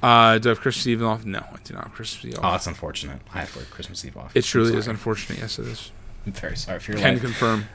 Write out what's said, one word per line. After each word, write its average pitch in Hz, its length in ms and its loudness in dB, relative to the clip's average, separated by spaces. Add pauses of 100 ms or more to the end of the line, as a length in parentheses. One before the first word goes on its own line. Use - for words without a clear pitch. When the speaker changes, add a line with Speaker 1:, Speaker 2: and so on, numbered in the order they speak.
Speaker 1:
Uh, 117 360 10
do 110 100 4
I - 40 6
have 110 80 0
Christmas - 260 -2
Eve 117 160 2
off? 113 220 0
No, 98 160 -6 (120)
I - 100 -16
do - 120 -14
not - 100 -10
have - 100 -14
Christmas - 300 -10
Eve 60 140 -6
off. 80 60 -4
Speaker 2:
Oh, 90 80 2
that's 92 140 -2
unfortunate. 71 540 -8 (140)
I 90 60 -6
have 135 100 -8
for - 160 -12
Christmas - 380 -12
Eve - 120 -14
off. - 180 -14
Speaker 1:
It 123 100 4
truly 113 280 4
Speaker 2:
I'm 110 60 2
Speaker 1:
is 107 80 -2
Speaker 2:
sorry. 113 80 -4
Speaker 1:
unfortunate. - 460 -4
Yes, 113 180 -6
it 113 80 -8
is. 117 240 -10 (360)
Speaker 2:
I'm 98 60 -6
very - 240 -6
sorry 90 240 -6
for - 120 -8
your 107 80 -2
Speaker 1:
Can 101 140 6
Speaker 2:
life. 120 80 0
Speaker 1:
confirm. 113 420 2 (100)